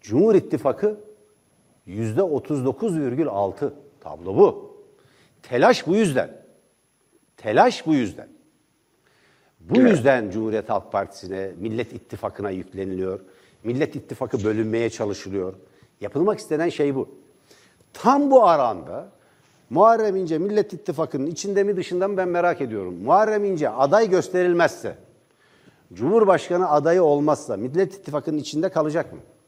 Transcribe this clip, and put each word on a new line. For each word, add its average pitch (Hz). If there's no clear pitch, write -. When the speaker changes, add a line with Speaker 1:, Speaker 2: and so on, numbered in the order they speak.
Speaker 1:
Cumhur 196
İttifakı 180
yüzde 110
otuz 143
dokuz 165
virgül 139
altı. 101
Tablo 85
bu. -
Telaş 160
bu 175
yüzden. 147
Telaş 143
bu 156
yüzden. 117
Bu 131
Speaker 2:
Evet. 247
Speaker 1:
yüzden 127
Cumhuriyet 107
Halk 104
Partisi'ne, 95
Millet 113
İttifakı'na -
yükleniliyor. 95
Millet 127
İttifakı 123
bölünmeye 110
çalışılıyor. 95
Yapılmak 175
istenen 160
şey 143
bu. 127
Tam 277
bu 240
aranda 123
Muharrem 214
İnce 165
Millet 202
İttifakı'nın 151
içinde 196
mi, 202
dışında 180
mı, 202
ben 185
merak 175
ediyorum. 101
Muharrem 202
İnce 156
aday 143
gösterilmezse, 175
Cumhurbaşkanı 175
adayı 160
olmazsa 147
Millet 151
İttifakı'nın 147
içinde 151
kalacak 156
mı? -